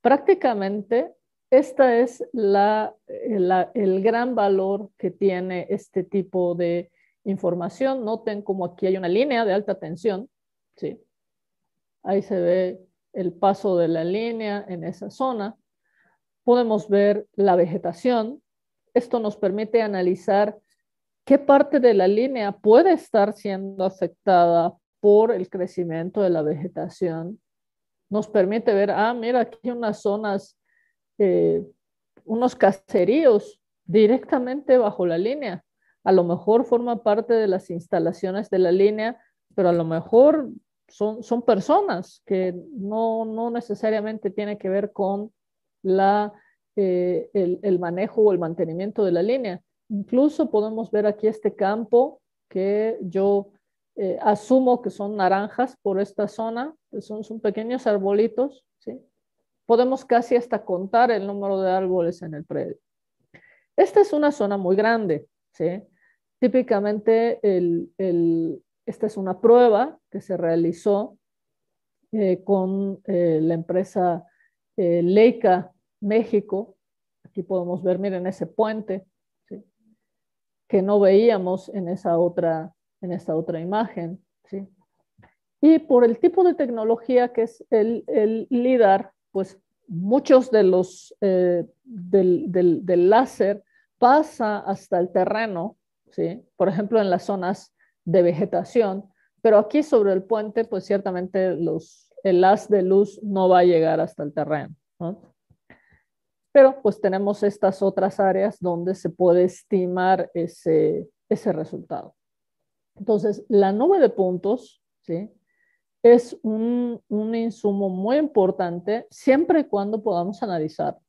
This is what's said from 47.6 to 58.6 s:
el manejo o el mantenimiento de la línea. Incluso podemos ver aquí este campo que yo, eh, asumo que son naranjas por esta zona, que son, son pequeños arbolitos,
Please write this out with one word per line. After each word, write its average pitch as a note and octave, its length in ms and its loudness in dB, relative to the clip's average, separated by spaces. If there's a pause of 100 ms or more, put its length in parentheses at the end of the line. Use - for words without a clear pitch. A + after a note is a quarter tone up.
el F#3 160 0
manejo F3+ 440 -2
o G#3 100 6
el F3+ 60 0
mantenimiento E3+ 680 -4
de F#3 80 0
la E3+ 100 0
línea. A3+ 380 -4 (300)
Incluso B3+ 600 0
podemos A3 400 -4
ver G#3 160 0
aquí G#3 200 -2
este G#3+ 280 -2
campo A#3 640 0 (300)
que G#3 500 -2
yo, G3 500 -2 (460)
eh, F#3+ 240 -4
asumo B3 640 2
que G3 80 -6
son G3+ 260 -10
naranjas G3+ 680 -2
por G3 160 -2
esta G3+ 300 -4
zona, A3+ 460 -8 (160)
que A3+ 100 -10
son, G#3+ 240 -12
son A3 160 -14
pequeños A3+ 460 -4
arbolitos, G#3 800 -2 (120)